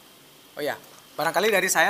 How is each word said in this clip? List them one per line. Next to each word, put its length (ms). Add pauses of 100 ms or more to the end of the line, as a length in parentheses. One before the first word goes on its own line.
(540)
Oh 80
ya, 160 (380)
barangkali 340
dari 220
saya 180